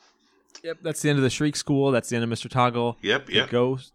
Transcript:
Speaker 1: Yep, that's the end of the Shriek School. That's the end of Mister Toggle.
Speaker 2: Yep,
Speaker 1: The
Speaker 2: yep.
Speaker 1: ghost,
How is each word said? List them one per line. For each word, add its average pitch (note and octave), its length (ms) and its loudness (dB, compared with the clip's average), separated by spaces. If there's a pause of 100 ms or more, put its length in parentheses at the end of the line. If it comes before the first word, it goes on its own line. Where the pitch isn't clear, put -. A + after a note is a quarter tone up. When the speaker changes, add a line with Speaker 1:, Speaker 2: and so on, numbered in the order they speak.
(640)
Speaker 1:
Yep, E3 180 -10
that's D#3 220 -6
the D3+ 60 2
end C#3+ 100 2
of C3 40 4
the C3 60 4
Shriek D3+ 260 -2
School. C#3 360 0
That's A#2 180 0
the A#2+ 60 -2
end A#2 80 0
of A#2 60 -2
Mister A#2 200 -6
Toggle. A#2+ 520 0
Speaker 2:
Yep, A2+ 260 0
Speaker 1:
The - 60 -4
Speaker 2:
yep. A#2+ 180 2
Speaker 1:
ghost, B2+ 440 0